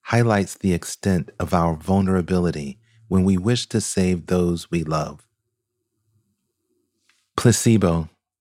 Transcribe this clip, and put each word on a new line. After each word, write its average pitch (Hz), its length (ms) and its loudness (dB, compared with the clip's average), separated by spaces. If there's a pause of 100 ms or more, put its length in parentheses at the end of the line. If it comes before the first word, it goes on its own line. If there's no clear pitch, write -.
highlights 110 520 2
the 98 160 0
extent 87 680 -2
of - 160 -4
our 85 220 2
vulnerability 90 1040 -2 (300)
when 95 160 2
we 95 120 4
wish 117 300 -2
to 110 140 -2
save 92 460 -2
those 87 440 -2
we 85 140 -2
love. 76 420 -6 (2000)
Placebo 98 720 2 (340)